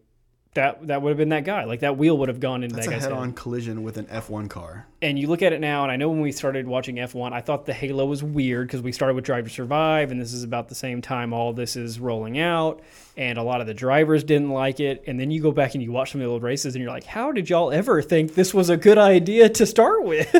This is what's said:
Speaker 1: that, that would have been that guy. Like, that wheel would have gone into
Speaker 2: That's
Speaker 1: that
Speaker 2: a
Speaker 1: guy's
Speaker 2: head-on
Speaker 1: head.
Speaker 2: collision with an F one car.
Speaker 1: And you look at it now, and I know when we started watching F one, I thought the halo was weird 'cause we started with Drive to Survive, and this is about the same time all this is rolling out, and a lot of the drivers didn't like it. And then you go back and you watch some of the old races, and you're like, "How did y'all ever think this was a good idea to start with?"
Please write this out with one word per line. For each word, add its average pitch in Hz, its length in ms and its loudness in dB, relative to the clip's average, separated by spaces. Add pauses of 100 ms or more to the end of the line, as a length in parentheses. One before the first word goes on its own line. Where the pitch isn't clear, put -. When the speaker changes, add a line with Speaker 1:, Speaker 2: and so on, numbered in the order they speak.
(560)
Speaker 1:
that, 143 300 0
that 143 160 -2
would 143 80 0
have 147 80 0
been 156 120 0
that 151 160 -2
guy. 190 200 -4
Like, 117 140 -6
that 143 180 -2
wheel 156 220 4
would 135 100 0
have 123 100 -6
gone 127 240 -4
into 120 120 -8
Speaker 2:
That's 117 120 -4
Speaker 1:
that 131 60 -2
Speaker 2:
a - 40 -4
Speaker 1:
guy's 139 80 -4
Speaker 2:
head-on 131 240 -6
Speaker 1:
head. 120 60 -12
Speaker 2:
collision 117 460 -8
with 110 160 -10
an 110 120 -12
F 110 200 -10
one 107 200 -8
car. 87 360 -16 (160)
Speaker 1:
And 143 180 -2
you 143 80 -4
look 170 140 0
at 185 100 4
it 156 80 -4
now, 147 240 -2
and 135 80 -2
I 127 60 -2
know 147 120 -2
when 160 120 -2
we 147 100 -2
started 135 360 -4
watching 127 320 -6
F 123 160 -10
one, 123 180 -8
I 120 80 -8
thought 143 240 -4
the 139 80 -6
halo 135 320 -4
was 143 180 -4
weird 131 460 -2
'cause 127 120 -6
we 123 120 -6
started 131 220 0
with 127 100 -6
Drive 120 200 -2
to 110 40 -12
Survive, 147 600 0
and 127 100 -6
this 117 100 -8
is 123 120 -10
about 120 260 -6
the - 60 -16
same 123 260 -8
time 120 320 -6
all 117 200 -2
this 120 220 -6
is 117 240 -10
rolling 117 400 -6
out, 160 420 -2 (360)
and 123 200 -4
a 117 60 -4
lot 123 160 -2
of 113 80 -6
the 110 60 -8
drivers 143 500 2
didn't 143 280 2
like 135 280 -2
it. 139 260 -4
And 127 140 -6
then 135 100 -4
you 156 120 -2
go 151 100 2
back 139 220 2
and 135 100 -4
you 117 80 -6
watch 131 220 -4
some 139 80 -4
of 127 60 -2
the 120 40 -2
old 120 120 -2
races, 131 320 -4
and 127 60 -4
you're 120 100 -6
like, 123 120 -10
"How 262 300 -6
did 190 160 -4
y'all 170 240 4
ever 185 280 2
think 156 340 0
this 185 180 2
was 185 160 4
a 170 80 6
good 208 200 8
idea 202 520 8
to 220 160 2
start 339 400 4
with?" 156 340 -2